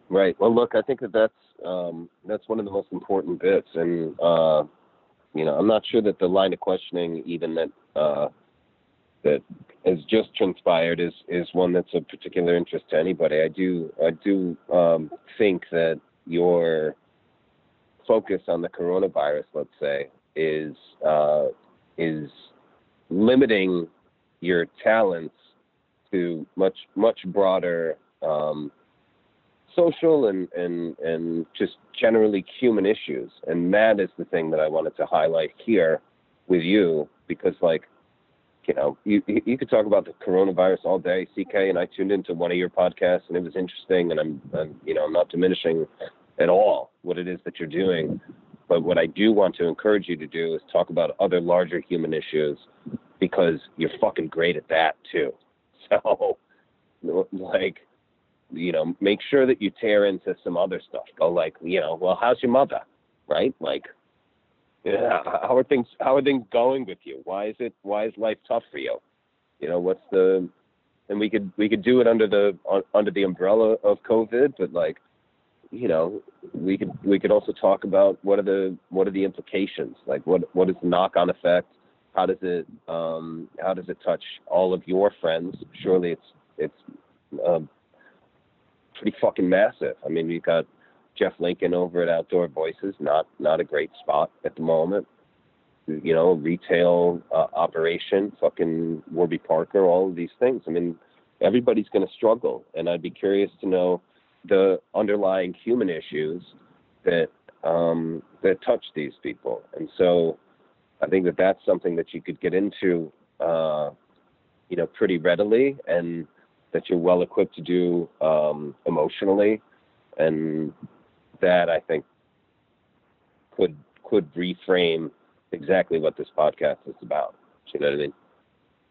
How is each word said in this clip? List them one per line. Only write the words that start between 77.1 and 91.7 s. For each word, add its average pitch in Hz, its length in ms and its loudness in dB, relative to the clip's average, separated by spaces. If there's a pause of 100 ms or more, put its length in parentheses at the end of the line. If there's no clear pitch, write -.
could 98 100 0
also 104 220 2
talk 98 320 0
about 95 380 4
what 98 160 2
are 101 60 -2
the, 95 320 0 (140)
what 95 160 2
are 98 60 -2
the 95 120 0
implications? 85 720 -6 (100)
Like, 67 200 -4
what, 87 160 2 (120)
what 92 140 4
is 92 140 -2
the 87 60 -2
knock-on 90 420 2
effect? 87 380 0 (460)
How 92 100 0
does 92 160 0
it, 87 260 -4 (220)
um, 82 600 -8 (120)
how 92 140 -2
does 90 140 -10
it 87 140 -10
touch 85 200 -4 (240)
all 92 260 2
of 90 140 -4
your 95 340 2
friends? 85 360 -4 (260)
Surely 90 300 0
it's, - 100 -10 (360)
it's, - 840 -12
um, 82 240 0 (1300)
pretty - 260 -4
fucking 101 260 2
massive. 90 500 2 (100)
I - 20 -6
mean, 82 220 -2
you've 82 140 -6
got 82 200 2 (540)
Jeff 95 200 0
Lincoln 87 360 -2